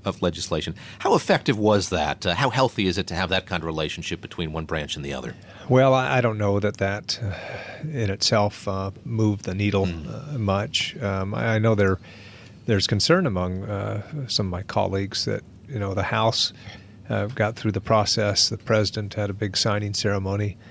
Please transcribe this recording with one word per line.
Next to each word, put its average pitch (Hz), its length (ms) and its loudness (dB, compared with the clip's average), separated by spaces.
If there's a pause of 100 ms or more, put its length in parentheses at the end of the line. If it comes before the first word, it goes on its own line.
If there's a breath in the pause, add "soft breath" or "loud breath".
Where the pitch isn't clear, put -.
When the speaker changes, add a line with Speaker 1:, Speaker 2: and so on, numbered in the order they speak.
Speaker 1:
of 95 180 -4
legislation. 80 520 -2 (240 loud breath)
How 381 160 2
effective 151 420 2
was 104 340 4
that? 78 360 -2
Uh, 87 80 2
how 135 160 2
healthy 120 380 2
is 90 100 0
it 95 100 -2
to - 60 -6
have 92 140 0
that 92 180 -2
kind 85 160 -4
of 82 60 -4
relationship 80 520 -4
between 80 320 -6
one 80 120 -4
branch 78 320 -4
and 71 80 -8
the 69 100 -6
other? 62 220 -8 (320 loud breath)
Speaker 2:
Well, 131 260 6
I, 131 240 2
I - 20 4
don't 110 180 0
know 101 200 4
that 104 200 -2
that, - 440 -4
uh, - 680 -8
in 117 220 -2
itself, 104 560 0
uh, 98 240 -2 (140)
moved 110 400 2
the 95 100 -4
needle, 98 320 2
Speaker 1:
Hmm. 85 480 -6
Speaker 2:
uh, 120 40 -4
much. 101 640 0
Um, 98 320 -2
I, 113 100 -2
I 110 140 2
know 113 160 6
there, 98 240 4 (680 loud breath)
there's 101 220 2
concern 165 400 4
among, 92 380 0
uh, 104 380 -4 (260)
some - 180 0
of 92 40 -2
my 90 120 -4
colleagues 98 640 -2
that, 104 160 -2 (260)
you 131 100 -6
know, 98 140 -2
the 95 100 0
House, 113 520 0 (560 loud breath)
uh, 104 160 0
got 110 300 0
through 107 160 -2
the 107 100 -2
process. 104 640 2
The 107 80 -6
president 107 580 0
had 104 140 -2
a 98 60 -4
big 104 220 -4
signing 104 360 0
ceremony, 98 640 0 (140)